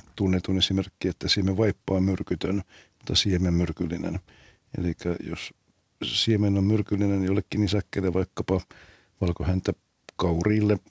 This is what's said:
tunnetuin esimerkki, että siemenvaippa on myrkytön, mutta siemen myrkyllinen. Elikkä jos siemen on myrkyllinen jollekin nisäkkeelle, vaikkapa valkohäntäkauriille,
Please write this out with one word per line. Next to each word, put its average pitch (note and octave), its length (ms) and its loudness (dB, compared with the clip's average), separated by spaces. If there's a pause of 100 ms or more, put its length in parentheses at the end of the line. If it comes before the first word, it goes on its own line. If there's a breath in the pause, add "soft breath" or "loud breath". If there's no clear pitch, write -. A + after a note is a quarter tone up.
(160)
tunnetuin F#2+ 420 0
esimerkki, F#2+ 500 -2
että F#2 200 -4
siemenvaippa G2 680 0
on F#2 80 2
myrkytön, F#2+ 600 -2 (340 soft breath)
mutta - 180 -4
siemen F2+ 380 2
myrkyllinen. E2+ 640 -2 (580 soft breath)
Elikkä F2 460 -4
jos - 300 -10 (500)
siemen G2+ 540 2
on G2 60 2
myrkyllinen G2+ 600 2
jollekin F#2+ 380 0
nisäkkeelle, F#2+ 520 0
vaikkapa F#2 480 0 (600 soft breath)
valkohäntäkauriille, F#2 1600 0 (120)